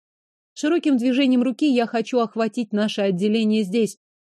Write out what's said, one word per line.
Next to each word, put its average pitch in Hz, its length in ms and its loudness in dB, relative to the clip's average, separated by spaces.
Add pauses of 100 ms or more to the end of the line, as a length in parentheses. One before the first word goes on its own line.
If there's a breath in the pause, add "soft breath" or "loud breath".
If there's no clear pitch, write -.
(540)
Широким 302 440 0
движением 254 440 2
руки 262 260 0
я 240 180 2
хочу 226 340 -2
охватить 226 540 -4
наше 208 280 -2
отделение 214 600 0
здесь, 202 340 -2 (300)